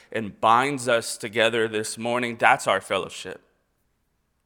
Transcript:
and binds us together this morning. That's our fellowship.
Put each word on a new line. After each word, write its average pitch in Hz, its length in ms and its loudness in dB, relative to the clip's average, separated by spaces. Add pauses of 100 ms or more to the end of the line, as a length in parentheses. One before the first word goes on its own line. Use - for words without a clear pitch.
(120)
and 107 260 -8
binds 123 480 2
us 117 300 -2
together 113 500 0
this 107 300 -6
morning. 117 400 -4
That's 120 300 4
our 98 140 2
fellowship. - 600 -6 (1040)